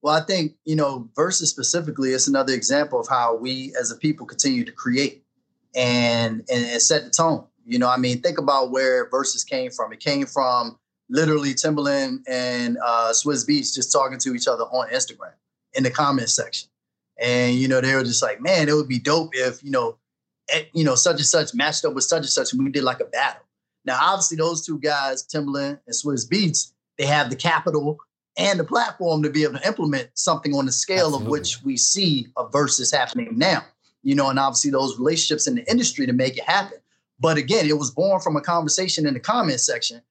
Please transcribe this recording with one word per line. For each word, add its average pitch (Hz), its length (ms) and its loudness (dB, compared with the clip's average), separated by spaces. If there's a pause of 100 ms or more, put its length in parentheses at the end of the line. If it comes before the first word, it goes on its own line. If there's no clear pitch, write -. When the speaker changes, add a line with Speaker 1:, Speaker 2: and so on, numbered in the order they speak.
Speaker 1:
Well, 151 140 2
I 160 80 2
think, 170 300 -2 (120)
you 156 100 0
know, 135 420 -2
Verzuz 170 300 0
specifically 147 640 -2
is 131 160 2
another 135 260 2
example 135 460 0
of 113 80 -6
how 120 280 2
we 131 440 -6
as 120 120 -2
a 113 40 -10
people 151 300 -2
continue 127 380 -2
to - 80 -8
create 127 520 -2 (520)
and, 120 720 2
and, 120 180 0
and 120 160 -2
set - 240 4
the - 40 -18
tone. 165 360 2 (200)
You 123 140 0
know, 123 100 4
I 127 80 2
mean, 123 240 0
think 170 160 0
about 139 340 2
where 127 380 2
Verzuz 131 360 -2
came 127 260 -4
from. 110 200 -6
It 117 80 -18
came 139 280 -2
from 123 500 0 (320)
literally 147 460 2
Timbaland 139 720 0
and, 123 580 -2
uh, 117 260 2
Swizz 139 360 0
Beatz 143 260 0
just - 180 -2
talking 131 280 0
to 127 160 -2
each 120 120 -2
other 117 180 0
on 120 240 -4
Instagram - 440 -6 (400)
in 131 100 0
the 127 80 2
comment 135 380 0
section. - 400 -4 (500)
And, 123 360 2
you 131 120 2
know, 131 140 4
they 131 140 2
were 131 80 2
just 120 180 0
like, 107 200 -2
"Man, 160 280 2
it 151 40 4
would 151 140 2
be 127 120 0
dope 156 340 0
if, 127 300 -2
you 143 80 -8
know, 120 260 0 (560)
eh, 156 100 -2 (100)
you 165 100 2
know, 135 120 4
such 165 220 4
and 147 80 -2
such 156 280 2
matched 143 300 0
up 147 120 0
with 131 100 0
such 165 140 2
and 139 100 -6
such, 127 240 0
and 131 100 2
we 139 80 0
did, 139 120 0
like, 127 180 -2
a - 40 -2
battle." 131 360 -4 (440)
Now, 127 160 -2
obviously, 180 360 0
those 160 280 -2
two 151 140 -6
guys, 139 460 -2
Timbaland 143 600 -4
and 120 100 -8
Swizz 135 340 -4
Beatz, 190 420 0 (260)
they 139 80 -2
have 143 240 2
the 131 60 -4
capital 151 640 0 (400)
and 190 220 2
the 165 40 0
platform 175 600 0
to 147 60 0
be 151 140 0
able 135 160 -2
to 165 80 -2
implement 151 460 -2
something - 420 -2
on 139 100 0
the 135 60 -2
scale 185 360 0
Speaker 2:
Absolutely. 135 180 -2
Speaker 1:
of 113 60 -2
which 147 320 -4
we 135 140 -2
see 156 500 2 (100)
a 123 80 -4
Verzuz 135 500 0
happening 120 420 -2
now, 160 260 2 (380)
you 139 140 2
know, 139 140 2
and 135 100 2
obviously 139 320 2
those 131 260 0
relationships 151 500 0
in 127 80 0
the 120 140 -6
industry 226 360 0
to 123 80 0
make 131 240 0
it - 60 -8
happen. 196 340 0 (420)
But 160 180 2
again, 151 300 2
it 151 100 2
was 143 140 -4
born 185 300 0
from 160 160 -2
a 143 40 -2
conversation 170 640 0
in 143 80 0
the 123 60 -6
comment 196 400 0
section 117 520 -4